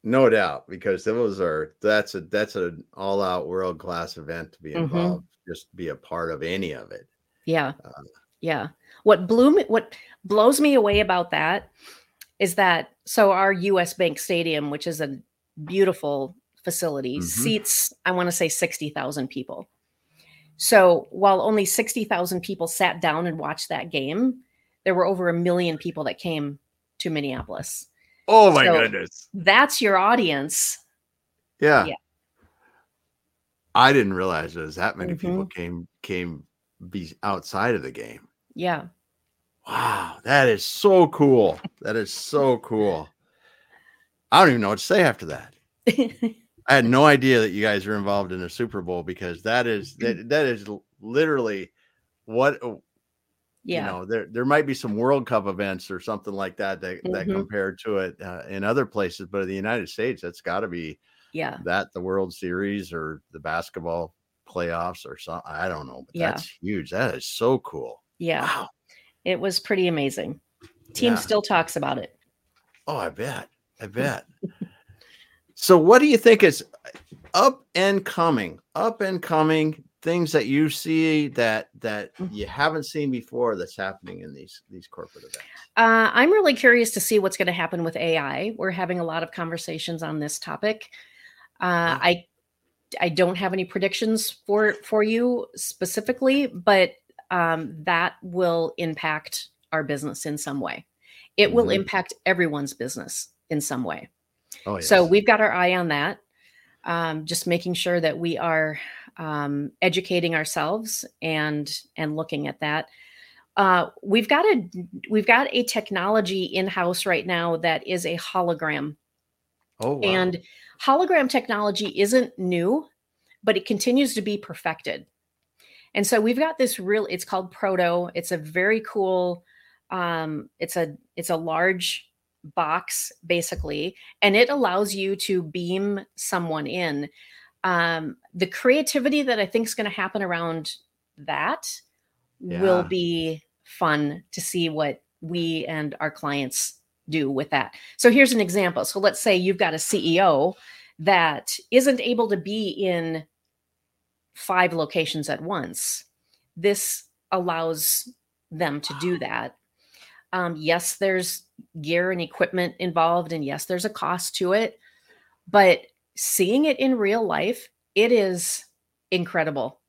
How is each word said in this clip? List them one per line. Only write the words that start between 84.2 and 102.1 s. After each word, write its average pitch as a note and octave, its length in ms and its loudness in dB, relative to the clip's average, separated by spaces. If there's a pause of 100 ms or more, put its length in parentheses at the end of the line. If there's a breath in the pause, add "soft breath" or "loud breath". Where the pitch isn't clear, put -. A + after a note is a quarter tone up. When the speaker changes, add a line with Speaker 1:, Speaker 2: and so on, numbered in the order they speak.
Speaker 1:
in D#2 120 -18
these, - 360 -20
these F#2 180 -20
corporate - 360 -20
events? - 140 -16 (400 loud breath)
Speaker 2:
Uh, A3+ 360 6
I'm C#4 180 6
really F4+ 240 4
curious A#3+ 360 6
to G#3 80 -4
see G#3+ 200 2
what's F#3+ 180 0
gonna F3 160 0
happen E3+ 300 -4
with E3 120 -4
A E3 220 0
I. D3 400 -4
We're F#3 140 -4
having F3+ 280 -4
a E3+ 60 -4
lot E3 180 -4
of E3 80 -10
conversations E3 720 -8
on D#3 160 -6
this D3 200 -6
topic. G#3+ 500 -6 (720 loud breath)
Uh, E3+ 340 2
Speaker 1:
Wow. - 60 -8
Speaker 2:
I, F3 240 2 (760)
I F3 100 0
don't F3+ 260 2
have F#3 180 -4
any F#3+ 100 -2
predictions G#3 680 -2
for, G#3 420 2 (100)
for G#3+ 200 2
you A#3+ 520 0
specifically, C4 920 -2
but, F#3 460 2 (380)
um, E3 520 -2
that F3 380 0
will E3+ 560 -2
impact D#3 720 -6 (220)
our D#3 120 -2
business C#3+ 420 -8
in D3+ 120 -6
some C#3+ 220 -8
way. E2 260 -8 (520 soft breath)
It G#3 160 4
will A#3 120 4
Speaker 1:
Mm-hmm. F#3+ 160 0
Speaker 2:
impact F#3+ 320 -4 (120)